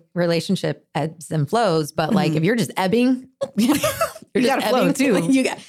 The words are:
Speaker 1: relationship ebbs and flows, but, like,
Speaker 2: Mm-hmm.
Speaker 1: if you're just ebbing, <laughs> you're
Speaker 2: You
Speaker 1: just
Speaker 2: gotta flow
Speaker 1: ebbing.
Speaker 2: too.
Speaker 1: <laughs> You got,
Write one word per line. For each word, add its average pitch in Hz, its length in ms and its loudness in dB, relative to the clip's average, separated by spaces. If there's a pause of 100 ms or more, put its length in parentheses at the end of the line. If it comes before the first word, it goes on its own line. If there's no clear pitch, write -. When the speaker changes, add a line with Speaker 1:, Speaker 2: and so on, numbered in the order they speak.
(140)
Speaker 1:
relationship 170 800 -2
ebbs 156 380 -6
and 151 180 0
flows, 175 400 0
but, 165 240 -2
like, 160 160 2
Speaker 2:
Mm-hmm. 151 80 0
Speaker 1:
if 160 60 0
you're 208 100 2
just 226 220 -2
ebbing, 247 520 0 (140)
<laughs> - 140 -8
you're 247 180 2
Speaker 2:
You - 720 -2
Speaker 1:
just - 20 4
Speaker 2:
gotta 233 220 0
flow 214 140 2
Speaker 1:
ebbing. 180 120 2
Speaker 2:
too. 196 320 2
Speaker 1:
<laughs> 175 60 2
You 262 100 4
got, - 160 -4 (100)